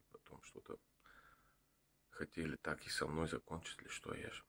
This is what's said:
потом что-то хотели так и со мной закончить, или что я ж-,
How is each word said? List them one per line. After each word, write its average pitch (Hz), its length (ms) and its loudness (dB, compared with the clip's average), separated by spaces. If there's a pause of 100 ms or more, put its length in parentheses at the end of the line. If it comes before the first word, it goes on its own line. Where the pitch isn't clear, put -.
(120)
потом - 320 -16
что-то - 340 -8 (1400)
хотели 78 440 2
так - 280 0
и - 40 -4
со - 180 4
мной 78 200 6
закончить, - 540 -2
или - 80 -12
что - 240 -2
я - 180 -2
ж-, - 180 -8